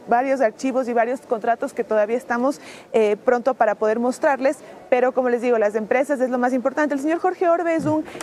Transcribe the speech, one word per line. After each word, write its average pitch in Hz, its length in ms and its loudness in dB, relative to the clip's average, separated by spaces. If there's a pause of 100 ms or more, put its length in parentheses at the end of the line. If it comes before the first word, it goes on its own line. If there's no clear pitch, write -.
varios 262 340 0
archivos 240 460 -2
y 247 40 -4
varios 233 300 0
contratos 233 500 -4
que 233 120 -4
todavía 214 340 0
estamos, 247 420 -2 (320)
eh, 208 320 2
pronto 247 300 2
para 214 220 2
poder 220 220 0
mostrarles, 262 600 0 (320)
pero 254 220 4
como 254 180 0
les 240 100 0
digo, 240 160 2
las 208 180 2
empresas 254 460 0
es 254 80 2
lo 254 80 -2
más 247 160 0
importante. 269 420 0
El 269 60 -4
señor 320 200 -2
Jorge 370 280 0
Orbe 339 280 0
es 294 100 -4
un 311 180 0 (180)